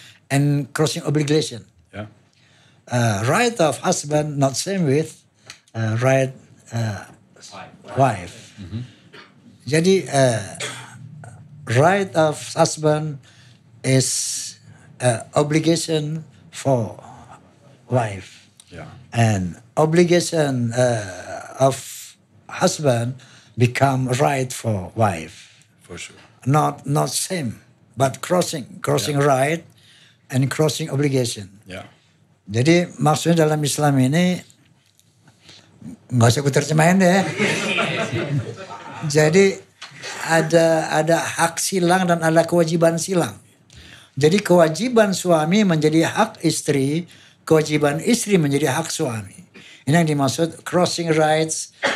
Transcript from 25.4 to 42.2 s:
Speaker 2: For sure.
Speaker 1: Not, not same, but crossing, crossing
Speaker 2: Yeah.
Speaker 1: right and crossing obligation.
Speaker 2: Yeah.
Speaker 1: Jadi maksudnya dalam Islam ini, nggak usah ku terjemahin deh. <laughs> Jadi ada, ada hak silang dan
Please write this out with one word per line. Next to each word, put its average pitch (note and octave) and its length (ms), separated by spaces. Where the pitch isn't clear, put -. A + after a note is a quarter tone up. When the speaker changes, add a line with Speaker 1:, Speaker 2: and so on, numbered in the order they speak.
Speaker 2:
For F2+ 160
sure. - 160
Speaker 1:
Not, C#3+ 400
not D3 240
same, D3 480
but C3+ 240
crossing, E3 580
crossing C#3+ 380
Speaker 2:
Yeah. C#3+ 80
Speaker 1:
right D3 360
and C3+ 160
crossing D#3 420
obligation. C3 760
Speaker 2:
Yeah. - 240
Speaker 1:
Jadi D#3+ 500
maksudnya D#3+ 480
dalam D#3 160
Islam C#3+ 380
ini, E3+ 400
nggak A#2+ 220
usah C#3+ 100
ku C#3 80
terjemahin D#3 540
deh. F#3 180
<laughs> - 1120
Jadi F#3 360
ada, E3 640
ada D#3 280
hak - 400
silang F#3 480
dan E3+ 140